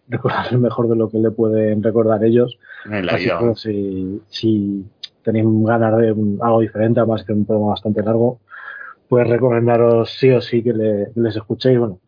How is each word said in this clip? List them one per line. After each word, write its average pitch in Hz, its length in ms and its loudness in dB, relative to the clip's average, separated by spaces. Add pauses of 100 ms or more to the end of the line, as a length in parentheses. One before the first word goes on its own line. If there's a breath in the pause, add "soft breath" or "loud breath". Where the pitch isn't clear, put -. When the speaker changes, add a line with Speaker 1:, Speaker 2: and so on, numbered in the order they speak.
Speaker 1:
recordar 120 500 -4
mejor 117 300 0
de 117 80 0
lo 110 120 0
que 110 100 -4
le 110 120 2
pueden 110 540 0
recordar 110 400 2
ellos. 120 340 2 (260 loud breath)
Speaker 2:
En 101 220 -6
la 82 80 0
Speaker 1:
Así 87 100 -2
Speaker 2:
vida, - 140 0
Speaker 1:
que 117 80 0
Speaker 2:
¿no? 113 100 2
Speaker 1:
si, 98 720 -6
si 101 560 -2 (380)
tenéis 110 240 0 (180)
ganas 113 340 2
de 113 140 4
un, 104 300 -2
algo 117 180 2
diferente, 113 400 0
además 110 240 0
que 107 80 -6
es 104 60 0
un 101 80 0
programa 107 240 0
bastante 104 320 -4
largo, 117 380 0 (680 loud breath)
pues 120 200 2
recomendaros 117 800 2
sí - 200 2
o 123 120 4
sí 117 200 -2
que 117 120 0
le, 107 400 -2
que 117 60 -4
les 110 160 0
escuchéis. 123 420 0
Bueno, 107 300 -2